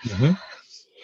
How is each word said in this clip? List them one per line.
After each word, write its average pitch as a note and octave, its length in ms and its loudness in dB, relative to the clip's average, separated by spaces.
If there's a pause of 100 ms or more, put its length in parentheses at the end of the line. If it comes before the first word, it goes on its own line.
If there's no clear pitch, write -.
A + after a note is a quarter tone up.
Mhm. B2 340 0 (680)